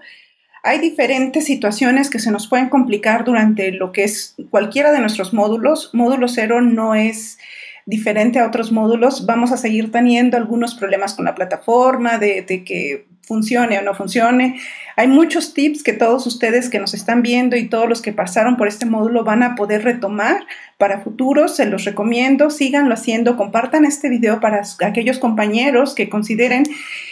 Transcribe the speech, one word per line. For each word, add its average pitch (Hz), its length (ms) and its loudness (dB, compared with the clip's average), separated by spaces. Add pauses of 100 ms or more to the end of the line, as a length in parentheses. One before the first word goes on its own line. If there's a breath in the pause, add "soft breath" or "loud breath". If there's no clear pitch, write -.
(640 loud breath)
hay 311 160 0
diferentes 269 680 0
situaciones 262 640 0
que 226 100 -4
se 220 120 0
nos 208 180 -4
pueden 254 180 2
complicar 226 560 2
durante 214 480 2
lo 185 220 -6
que 202 100 0
es - 320 -4 (140)
cualquiera 214 420 2
de 294 80 4
nuestros 214 340 -2
módulos. 226 600 0
Módulo 247 340 2
cero 233 320 0
no 220 360 2
es 220 420 -2 (480 loud breath)
diferente 214 540 0
a 226 80 2
otros 233 260 -2
módulos. 226 520 2
Vamos 240 280 0
a 247 40 -2
seguir 220 340 -2
teniendo 240 440 2
algunos 233 400 -2
problemas 196 380 -4
con - 100 -8
la 175 120 -4
plataforma, 233 840 0
de, 202 240 0
de 185 240 -6
que 143 420 -8 (140)
funcione 220 560 -2
o 202 40 -4
no 202 120 -4
funcione. 240 680 0 (360 loud breath)
Hay 233 120 4
muchos 320 460 4
tips 294 300 -2
que 233 100 0
todos 240 340 0
ustedes 240 420 -2
que 208 100 -2
nos 196 140 -6
están 233 280 0
viendo 240 360 2
y 233 120 -2
todos 226 180 0
los 226 140 -2
que 208 120 -6
pasaron 220 440 0
por 214 120 2
este 208 160 -8
módulo 226 400 0
van 220 180 2
a 240 120 -2
poder 208 280 -2
retomar 240 600 -2 (320 loud breath)
para 202 240 0
futuros. 277 540 0
Se 240 100 2
los 202 200 -4
recomiendo, 240 640 2
síganlo 285 440 0
haciendo, 226 440 0
compartan 240 480 2
este 294 240 -2
video 226 300 2
para 214 220 2
s-, - 220 -6
aquellos 233 360 0
compañeros 240 720 0
que 262 160 -2
consideren 233 540 0 (480 loud breath)